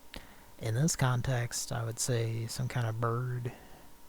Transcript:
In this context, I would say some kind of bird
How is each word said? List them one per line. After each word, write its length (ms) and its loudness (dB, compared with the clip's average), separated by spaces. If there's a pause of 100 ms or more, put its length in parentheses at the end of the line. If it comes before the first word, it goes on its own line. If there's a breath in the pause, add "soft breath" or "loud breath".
(600 loud breath)
In 140 0
this 220 4
context, 760 2
I 120 0
would 160 -4
say 480 2
some 200 -2
kind 180 0
of 140 0
bird 520 0 (560 loud breath)